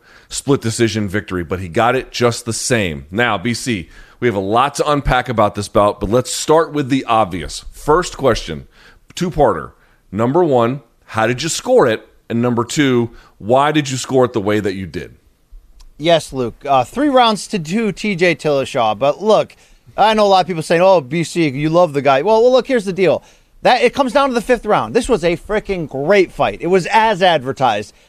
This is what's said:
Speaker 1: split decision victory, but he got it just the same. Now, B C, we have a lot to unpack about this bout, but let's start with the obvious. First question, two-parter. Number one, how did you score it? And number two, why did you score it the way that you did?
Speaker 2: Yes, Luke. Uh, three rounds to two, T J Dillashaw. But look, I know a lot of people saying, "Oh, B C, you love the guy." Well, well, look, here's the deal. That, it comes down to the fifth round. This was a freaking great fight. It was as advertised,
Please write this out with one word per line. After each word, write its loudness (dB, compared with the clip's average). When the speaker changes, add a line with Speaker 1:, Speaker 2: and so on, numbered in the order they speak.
Speaker 1:
split -2
decision -2
victory, -6
but -6
he -10
got 0
it -6
just -2
the -6
same. -4
Now, -2
B -4
C, -6
we 0
have 0
a -2
lot 0
to 0
unpack 0
about 0
this -6
bout, 2
but -4
let's 0
start 2
with -4
the 0
obvious. -2
First -2
question, -2
two-parter. -2
Number 0
one, 0
how -2
did -2
you -6
score 2
it? -2
And -2
number -2
two, 0
why 0
did -2
you -4
score 0
it 0
the -2
way 0
that -4
you -10
did? -14
Speaker 2:
Yes, 0
Luke. -6
Uh, 2
three -2
rounds 2
to -4
two, -4
T -6
J 2
Dillashaw. 0
But 0
look, 2
I 4
know 2
a 4
lot 6
of -6
people -4
saying, 2
"Oh, 6
B -4
C, -2
you -2
love 2
the -2
guy." 4
Well, 2
well, 4
look, 2
here's 0
the -4
deal. 0
That, 2
it 2
comes -2
down 2
to -2
the -2
fifth 0
round. 0
This 0
was 0
a 0
freaking -6
great 2
fight. -2
It -4
was 2
as 2
advertised, 0